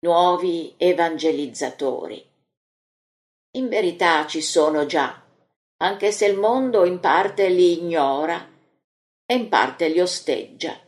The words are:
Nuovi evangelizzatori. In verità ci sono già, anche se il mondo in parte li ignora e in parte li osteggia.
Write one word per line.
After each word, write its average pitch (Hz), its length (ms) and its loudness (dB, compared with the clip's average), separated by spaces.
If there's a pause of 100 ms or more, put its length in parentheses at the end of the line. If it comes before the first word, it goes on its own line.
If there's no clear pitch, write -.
Nuovi 170 760 0
evangelizzatori. 147 1500 -2 (1200)
In 254 160 -6
verità 170 580 0
ci 156 160 -6
sono 151 440 2
già, 139 360 -4 (560)
anche 202 340 0
se 208 140 0
il 202 100 2
mondo 226 480 2
in 180 160 0
parte 196 480 2
li 180 300 4
ignora 160 720 -2 (760)
e 240 100 -2
in 240 140 -2
parte 131 400 0
li 160 120 0
osteggia. - 880 -4